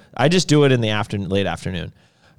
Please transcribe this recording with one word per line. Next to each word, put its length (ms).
I 120
just 200
do 160
it 80
in 80
the 100
afternoon, 380
late 180
afternoon. 460